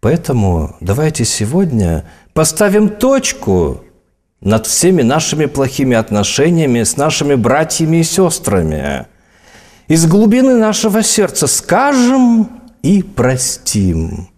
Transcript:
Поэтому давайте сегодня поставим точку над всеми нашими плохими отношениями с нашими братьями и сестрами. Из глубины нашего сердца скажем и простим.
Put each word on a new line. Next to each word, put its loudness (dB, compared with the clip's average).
Поэтому 0
давайте -2
сегодня -2
поставим 0
точку -2
над 0
всеми 2
нашими 0
плохими -2
отношениями 0
с -2
нашими 0
братьями 0
и 2
сестрами. -2
Из 2
глубины 4
нашего 0
сердца 0
скажем 0
и 2
простим. -2